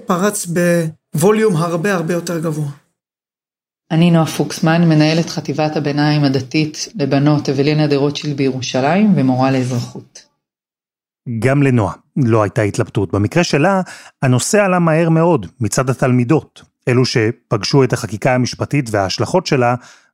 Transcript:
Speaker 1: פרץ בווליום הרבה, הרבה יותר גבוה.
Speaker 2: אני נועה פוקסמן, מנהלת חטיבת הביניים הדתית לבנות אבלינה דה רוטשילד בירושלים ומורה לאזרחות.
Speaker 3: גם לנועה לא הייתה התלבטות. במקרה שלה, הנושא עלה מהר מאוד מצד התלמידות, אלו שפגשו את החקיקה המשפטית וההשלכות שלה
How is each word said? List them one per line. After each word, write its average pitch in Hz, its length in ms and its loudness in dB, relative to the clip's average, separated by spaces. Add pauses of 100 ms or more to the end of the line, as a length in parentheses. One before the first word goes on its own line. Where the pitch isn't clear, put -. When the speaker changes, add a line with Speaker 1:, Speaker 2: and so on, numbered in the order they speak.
Speaker 1:
פרץ 202 400 -2 (680)
בווליום 208 420 2
הרבה, 170 380 -2
הרבה 170 200 -2
יותר 170 240 -6
גבוה. 156 300 -4 (1200)
Speaker 2:
אני 165 200 4
נועה 165 160 4
פוקסמן, 170 640 0
מנהלת 156 420 2
חטיבת 151 460 -4
הביניים 147 480 0
הדתית 143 680 -2
לבנות 143 540 0
אבלינה 147 380 0
דה 143 100 2
רוטשילד 143 400 -2
בירושלים 135 800 0
ומורה 131 340 2
לאזרחות. 127 720 -6 (1160)
Speaker 3:
גם 131 240 2
לנועה 120 320 2 (220)
לא 113 260 2
הייתה 104 200 0
התלבטות. 101 500 -2
במקרה 104 320 0
שלה, 185 380 2 (400)
הנושא 131 420 2
עלה 180 140 2
מהר 165 300 2
מאוד 160 380 2 (140)
מצד 127 300 -2
התלמידות, 123 720 0 (260)
אלו 127 160 2
שפגשו 120 800 0
את 113 80 0
החקיקה 120 420 -2
המשפטית 123 560 -2
וההשלכות 104 560 -2
שלה 123 280 2 (400)